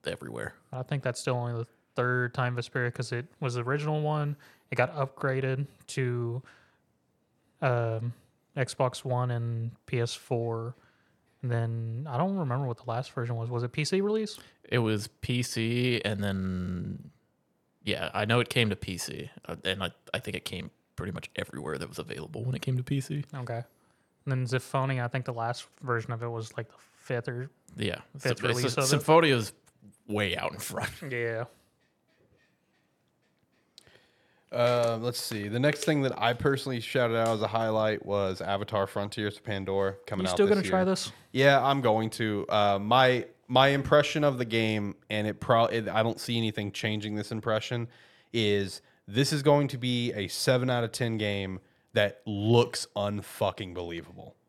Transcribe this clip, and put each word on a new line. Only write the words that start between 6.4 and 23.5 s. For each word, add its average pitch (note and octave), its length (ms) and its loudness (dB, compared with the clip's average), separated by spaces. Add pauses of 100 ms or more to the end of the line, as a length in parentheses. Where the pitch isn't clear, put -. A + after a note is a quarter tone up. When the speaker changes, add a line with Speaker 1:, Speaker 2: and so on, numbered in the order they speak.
Speaker 2:
um, A#2+ 500 0 (440)
Xbox C3 480 -2
One B2 280 0
and A#2 400 -2 (120)
P B2 160 -2
S A#2 140 -2
four. A#2 600 -4 (680)
And B2 100 -2
then A#2 560 -4
I B2 80 -4
don't F#3+ 220 0
remember C#3 280 0
what A#2+ 120 -4
the - 120 -12
last A#2+ 220 -2
version A#2+ 240 -2
was. A#2 140 -4
Was A#2+ 120 0
it A#2+ 80 -4
P D3+ 140 -2
C F#3+ 160 2
release? G#3 380 0 (260)
Speaker 1:
It - 140 0
was A2 300 2 (120)
P B2 220 0
C, A#2+ 600 0
and G#2 220 -2
then, F#2+ 880 -4 (720)
yeah, F#2 300 -2
I G#2 100 0
know A#2 160 4
it A#2 80 -2
came A2+ 220 2
to G2+ 60 -2
P F#2 200 -8
C, D2 340 -8 (140)
uh, E2 180 -10
and F#2+ 220 -2
I, F2 60 -4 (240)
I - 60 -2
think F#2 180 -8
it - 80 -10
came F2 240 -8 (260)
pretty F2+ 160 -6
much - 240 -10
everywhere C#2+ 400 -6
that C2+ 100 -8
was - 120 -12
available - 460 -10
when B2+ 100 -4
it C3+ 80 -8
came C3 160 -2
to B2+ 40 -4
P C#3 200 -4
C. C#3+ 220 -8 (100)
Speaker 2:
Okay. A#2+ 280 -8 (600)